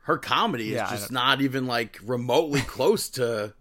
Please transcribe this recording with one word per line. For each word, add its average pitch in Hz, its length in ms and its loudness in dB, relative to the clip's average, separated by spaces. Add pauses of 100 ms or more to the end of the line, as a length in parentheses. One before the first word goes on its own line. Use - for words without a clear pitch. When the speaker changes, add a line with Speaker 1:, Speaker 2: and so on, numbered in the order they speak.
Speaker 1:
Her 160 140 0
comedy 131 520 0
is - 60 -2
Speaker 2:
Yeah, 107 120 -2
I - 20 -4
Speaker 1:
just 101 200 -6
Speaker 2:
don't 123 40 -8
Speaker 1:
not 131 260 2
even, 131 260 0
like, 120 380 -4
remotely 127 560 2
<laughs> - 20 -2
close 165 480 2
to 113 500 -2